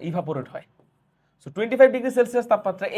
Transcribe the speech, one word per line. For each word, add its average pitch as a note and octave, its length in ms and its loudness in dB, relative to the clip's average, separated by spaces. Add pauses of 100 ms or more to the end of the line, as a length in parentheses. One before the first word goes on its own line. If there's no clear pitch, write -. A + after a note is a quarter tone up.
ইভাপোরেট D3+ 440 -6
হয়। - 120 -14 (800)
So, - 100 -16
টোয়েন্টি A3+ 240 -2
ফাইভ C4 120 10
ডিগ্রি B3 200 -4
সেলসিয়াস A#3+ 360 0
তাপমাত্রায় G3+ 500 -2